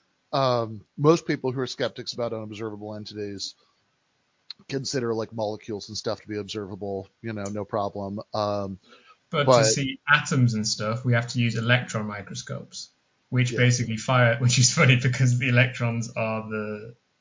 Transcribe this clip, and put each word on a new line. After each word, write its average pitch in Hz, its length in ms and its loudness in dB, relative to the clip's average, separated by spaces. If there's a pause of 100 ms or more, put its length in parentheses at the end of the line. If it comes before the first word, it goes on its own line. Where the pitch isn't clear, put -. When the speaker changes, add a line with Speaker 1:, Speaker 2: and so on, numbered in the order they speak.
(320)
Speaker 1:
um, 120 520 0 (120)
most 156 300 4
people 139 260 -2
who 135 80 -6
are 123 60 -2
skeptics - 460 -6
about 117 200 -4
unobservable 107 600 -10
entities 104 600 -10 (1120)
consider, 123 460 -4
like, 110 180 -6
molecules 107 560 -6
and 107 100 -12
stuff 107 240 -6
to - 60 -20
be 104 100 -6
observable, 98 680 -8 (140)
you 113 100 -8
know, 104 120 -6
no 104 200 -6
problem. 101 560 -4 (140)
Um, 101 440 -2 (520)
Speaker 2:
But 147 160 2
Speaker 1:
but 127 160 8
Speaker 2:
to - 20 6
see 135 340 0 (140)
atoms 131 420 4
and 107 120 -2
stuff, 113 380 -4
we 123 100 2
have 117 140 0
to 120 120 -2
use 117 160 2
electron 113 500 0
microscopes, - 840 -10 (400)
which 127 220 2
Speaker 1:
Yeah. 120 60 -4
Speaker 2:
basically 120 380 2
fire, 123 400 4
<laughs> 123 40 -8
which 123 180 4
is 123 140 6
funny 131 240 6
because 123 420 2
the 135 100 0
electrons 120 640 2
are 110 340 -4
the, 107 460 -8 (260)